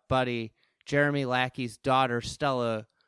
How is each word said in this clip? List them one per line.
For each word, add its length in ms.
buddy, 440
Jeremy 380
Lackey's 540
daughter, 420
Stella, 640